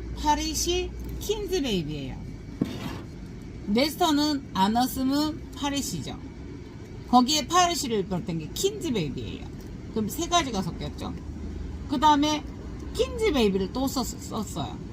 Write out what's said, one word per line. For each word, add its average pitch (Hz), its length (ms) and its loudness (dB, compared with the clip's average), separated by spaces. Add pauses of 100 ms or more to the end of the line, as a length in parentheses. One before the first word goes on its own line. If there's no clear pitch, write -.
(180)
파리시 311 720 0 (300)
킨즈 381 420 0
베이비예요. 147 600 -2 (1400)
네스터는 294 880 4
아너스문 262 880 4 (160)
파리시죠. 269 640 -2 (920)
거기에 254 380 6
파리시를 302 580 4
비롯된 175 340 -2
게 151 140 -6
킨즈 381 400 0
베이비예요. 127 540 -2 (460)
그럼 220 180 0
세 330 180 -2
가지가 269 320 4
섞였죠. 156 540 -6 (720)
그 277 100 0
다음에 294 460 6 (500)
킨즈 453 380 2
베이비를 196 400 4
또 262 160 0
썼-, 254 160 -2
썼어요. - 720 -6 (140)